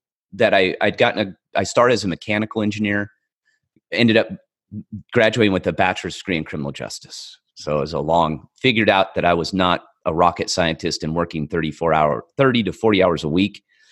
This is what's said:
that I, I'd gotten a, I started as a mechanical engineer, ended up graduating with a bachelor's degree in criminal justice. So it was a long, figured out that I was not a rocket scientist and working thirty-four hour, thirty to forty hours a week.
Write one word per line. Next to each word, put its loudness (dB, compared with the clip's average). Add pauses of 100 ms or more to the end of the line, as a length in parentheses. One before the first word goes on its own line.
(340)
that 2
I, 4
I'd 0
gotten 0
a, -10
I -2
started 2
as -2
a -4
mechanical -4
engineer, -2 (840)
ended 4
up 2 (880)
graduating 4
with 0
a 0
bachelor's -2
degree -4
in -4
criminal -8
justice. -14 (180)
So -4
it 0
was -6
a -4
long, 0 (140)
figured 2
out 2
that -2
I 4
was -2
not 0 (200)
a -2
rocket 2
scientist -2
and -4
working -4
thirty-four -2
hour, 2 (140)
thirty 2
to -4
forty 2
hours 0
a -4
week. -2 (280)